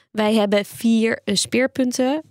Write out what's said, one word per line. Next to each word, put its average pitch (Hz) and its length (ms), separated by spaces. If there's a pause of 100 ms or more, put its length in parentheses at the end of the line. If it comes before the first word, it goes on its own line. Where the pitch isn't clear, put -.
(100)
Wij 214 240
hebben 202 300
vier, 226 600
eh, 208 100
speerpunten 262 960